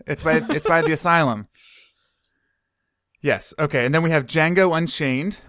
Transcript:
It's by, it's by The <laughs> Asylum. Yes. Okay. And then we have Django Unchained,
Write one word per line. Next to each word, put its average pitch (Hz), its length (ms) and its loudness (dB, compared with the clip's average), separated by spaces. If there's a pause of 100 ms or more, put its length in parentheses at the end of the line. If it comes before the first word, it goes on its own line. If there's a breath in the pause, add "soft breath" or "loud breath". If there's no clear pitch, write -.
It's - 160 -6
by, 160 260 2
it's - 180 -2
by 165 140 4
The 156 100 2
<laughs> - 20 0
Asylum. 151 540 0 (1700 soft breath)
Yes. 120 380 -2
Okay. 143 260 0
And 135 80 0
then 165 100 2
we 165 80 0
have 147 140 0
Django 165 520 2
Unchained, 160 720 -4